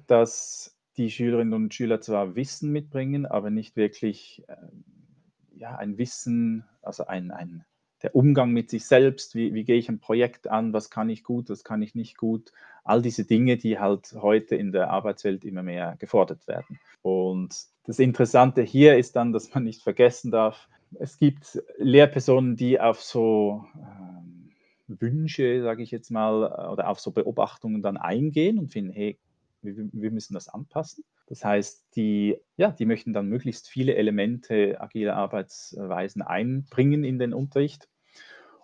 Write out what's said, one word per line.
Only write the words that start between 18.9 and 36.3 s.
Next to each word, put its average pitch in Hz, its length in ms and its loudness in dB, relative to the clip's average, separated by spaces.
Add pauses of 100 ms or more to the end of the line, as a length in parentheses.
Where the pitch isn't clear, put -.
ist 127 180 0
dann, 120 180 0
dass - 200 -4
man 131 100 -2
nicht 113 180 -8
vergessen 120 500 2
darf, 110 380 0 (300)
es - 180 -12
gibt - 440 0 (160)
Lehrpersonen, 131 800 6
die 123 240 2
auf 113 220 2
so, 107 640 0 (100)
ähm, 90 760 -20 (360)
Wünsche, 123 760 -2
sag 113 160 -4
ich 117 100 -10
jetzt 117 220 -10
mal, 110 320 0
äh, - 280 -6
oder 98 160 -4
auf 98 120 -4
so - 120 -10
Beobachtungen 107 680 -4
dann 98 160 -4
eingehen 151 600 -2
und 143 120 -8
finden, 98 200 -8
hey, 104 260 -6 (460)
wir, 101 100 -12 (180)
wir 107 200 -6
müssen 104 240 -8
das 87 120 -12
anpassen. - 560 -12 (220)
Das - 180 -18
heißt, 104 520 -2
die, 104 420 -2 (180)
ja, 202 140 2
die 123 160 -4
möchten 110 280 -2
dann 101 160 -4
möglichst 123 380 -6
viele 131 280 0
Elemente 107 840 0
agiler 104 360 -4
Arbeitsweisen 95 1040 -8
einbringen 131 840 0